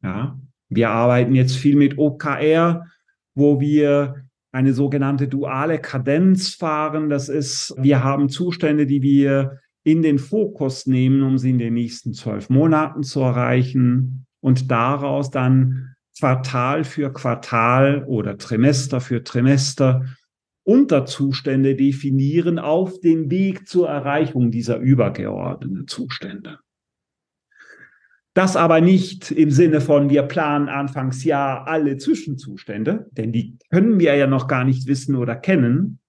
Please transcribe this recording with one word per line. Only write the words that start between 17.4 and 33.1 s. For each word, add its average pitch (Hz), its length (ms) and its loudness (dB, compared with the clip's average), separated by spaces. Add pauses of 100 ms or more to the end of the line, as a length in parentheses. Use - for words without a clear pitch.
oder 101 320 -4
Trimester 131 640 0
für 120 240 -4
Trimester 131 800 2 (580)
Unterzustände 135 1120 2
definieren 139 840 0
auf 180 440 -2
dem 165 280 2
Weg 190 380 -2
zur 175 220 0
Erreichung 143 600 0
dieser 113 280 -4
übergeordneten 101 1080 -2
Zustände. - 720 -12 (1700)
Das 185 220 2
aber 165 240 4
nicht 185 520 2
im 151 200 2
Sinne 151 300 4
von, 143 280 2
wir 143 140 4
planen 147 460 -2
Anfangsjahr 135 1000 -4
alle 147 300 -2
Zwischenzustände, 135 1120 -6